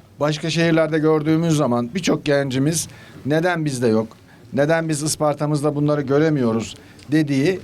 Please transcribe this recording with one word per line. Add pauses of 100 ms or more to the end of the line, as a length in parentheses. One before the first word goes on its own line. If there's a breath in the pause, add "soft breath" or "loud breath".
(200)
başka
şehirlerde
gördüğümüz
zaman
birçok
gencimiz (380 loud breath)
"Neden
bizde
yok, (440 soft breath)
neden
biz
Isparta'mızda
bunları
göremiyoruz?" (380 loud breath)
dediği